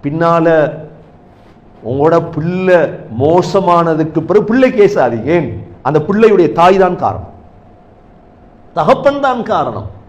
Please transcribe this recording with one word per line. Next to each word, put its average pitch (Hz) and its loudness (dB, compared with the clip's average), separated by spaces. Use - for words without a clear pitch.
பின்னால 165 0
உங்களோட 151 2
பிள்ளை 180 0
மோசமானதுக்கு 165 0
பிறகு 190 0
பிள்ளை 254 2
கேசாதீங்க. 143 0
ஏன்? 151 0
அந்த 147 0
பிள்ளையுடைய 196 2
தாய் 185 4
தான் 180 0
காரணம், 92 -6
தகப்பன் 269 2
தான் 254 -2
காரணம். 135 -6